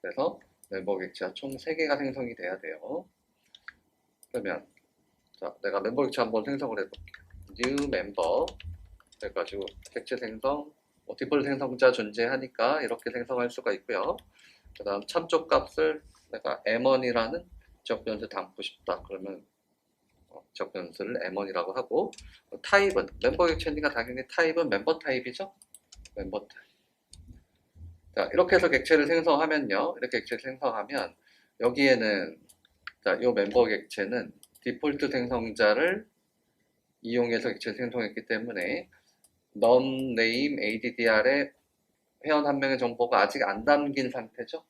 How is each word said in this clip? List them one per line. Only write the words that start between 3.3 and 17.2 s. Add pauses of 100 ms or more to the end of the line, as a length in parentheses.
그러면 (720)
자,
내가
멤버
객체
한번
생성을
해볼게요. (320)
New
member (760)
해가지고 (280)
객체
생성, (320)
뭐,
디폴트
생성자
존재하니까
이렇게
생성할
수가
있고요. (600)
그다음
참조
값을 (300)
내가
M
one이라는 (380)